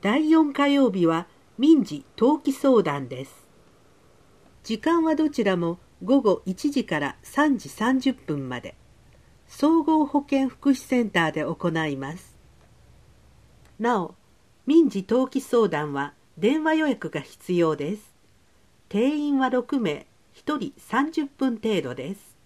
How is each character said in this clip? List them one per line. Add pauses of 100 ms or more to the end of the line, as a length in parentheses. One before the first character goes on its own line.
第
四
火
曜
日
は (320)
民
事 (120)
登
記
相
談
で
す。 (1160)
時
間
は
ど
ち
ら
も (240)
午
後
一
時
か
ら
三
時
三
十
分
ま
で、 (720)
総
合
保
健
福
祉
セ
ン
タ
ー
で
行 (160)
い
ま
す。 (1400)
な
お、 (520)
民
事
登
記
相
談
は (240)
電
話
予
約
が
必
要
で
す。 (760)
定
員
は
六
名、 (260)
一
人
三
十
分
程
度
で
す。